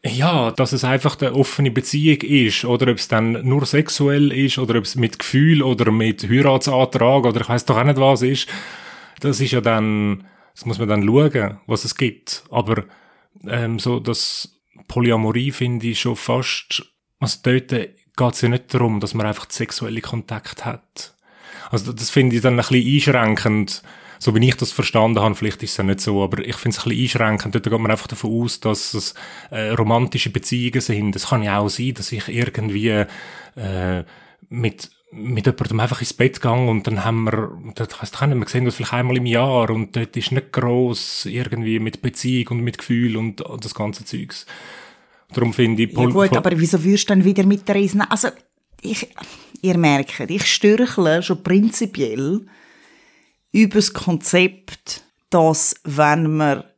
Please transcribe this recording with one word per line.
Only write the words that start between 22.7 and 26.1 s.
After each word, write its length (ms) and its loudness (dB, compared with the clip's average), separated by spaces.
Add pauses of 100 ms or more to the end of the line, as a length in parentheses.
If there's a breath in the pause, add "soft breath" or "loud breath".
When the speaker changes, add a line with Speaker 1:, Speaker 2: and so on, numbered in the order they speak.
Speaker 1:
einschränkend, 960 2 (360 loud breath)
so 160 0
wie 140 6
ich 80 0
das 160 -4
verstanden 480 2
habe, 140 2
vielleicht 280 -6
ist 100 -8
es 40 -6
ja 80 -2
nicht 160 0
so, 220 0